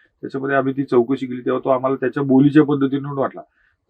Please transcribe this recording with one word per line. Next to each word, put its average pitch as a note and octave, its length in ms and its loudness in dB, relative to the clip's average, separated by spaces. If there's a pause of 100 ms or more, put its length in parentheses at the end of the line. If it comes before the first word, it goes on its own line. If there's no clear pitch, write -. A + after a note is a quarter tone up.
(200)
त्याच्यामध्ये C#3 360 -6
आम्ही C3+ 160 -2
ती C3+ 120 -4
चौकशी C3 420 0
केली, B2 140 -10
तेव्हा B2+ 240 -2
तो C#3 40 -4
आम्हाला C3 280 0
त्याच्या C3 260 -2
बोलीच्या C#3 420 6
पद्धतीने C#3 560 -2
वाटला. F#2 200 -4 (500)